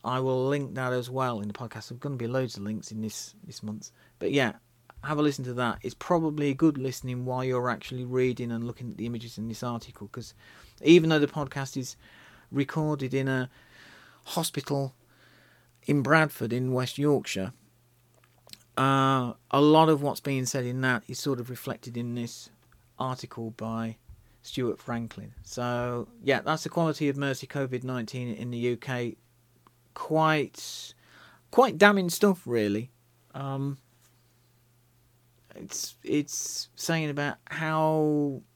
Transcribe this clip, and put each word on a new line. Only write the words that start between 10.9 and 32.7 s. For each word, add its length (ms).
though 100
the 60
podcast 500
is 200
recorded 640
in 160
a 220
hospital 720
in 180
Bradford 500
in 200
West 260
Yorkshire, 540
uh, 560
a 100
lot 280
of 140
what's 180
being 260
said 180
in 160
that 280
is 100
sort 200
of 120
reflected 460
in 180
this 360
article 540
by 440
Stuart 380
Franklin. 600
So, 640
yeah, 180
that's 220
the 60
quality 400
of 80
mercy 320
covid 360
nineteen 480
in 180
the 80
U 180
K. 400
Quite, 1000
quite 280
damning 320
stuff, 360
really. 440